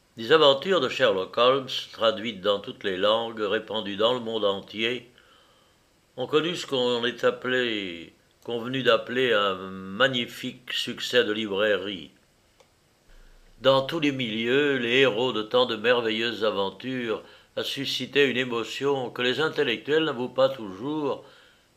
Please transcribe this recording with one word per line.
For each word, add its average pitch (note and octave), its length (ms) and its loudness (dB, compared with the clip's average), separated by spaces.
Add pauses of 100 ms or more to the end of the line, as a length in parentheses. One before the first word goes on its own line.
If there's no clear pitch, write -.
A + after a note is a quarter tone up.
(160)
Les A2+ 140 -6
aventures D#3 500 6
de B2+ 80 2
Sherlock G2 480 0
Holmes, B2+ 300 4 (260)
traduites G#2 480 -2
dans G2+ 200 0
toutes - 240 -12
les F#2+ 120 -2
langues, A2 440 0
répandues G#2 560 -4
dans A2+ 180 2
le B2 60 -4
monde A2+ 240 -4
entier, G#2 640 -4 (1080)
ont B2+ 120 -6
connu D#3 260 2
ce - 100 -8
qu'on B2 400 0
est A#2+ 200 -2
appelé, A2+ 880 -2 (320)
convenu A#2+ 400 -6
d'appeler A#2+ 480 2
un G2+ 240 2
magnifique G#2+ 1160 -4
succès - 520 0
de G#2 80 0
librairie. G2+ 800 -2 (1500)
Dans C3+ 200 6
tous D#3 160 -6
les D3 140 0
milieux, C3 640 0
les A#2+ 220 2
héros B2 340 4
de G#2+ 100 -2
tant B2 240 2
de A2+ 80 -4
merveilleuses A2+ 720 0
aventures G#2+ 800 -4 (320)
a A2+ 80 -4
suscité C3+ 600 0
une A#2+ 100 0
émotion B2+ 760 -2
que - 120 -6
les B2 180 0
intellectuels D3 640 0
n'avouent B2 240 -4
pas C3 220 4
toujours, A#2+ 760 -6 (520)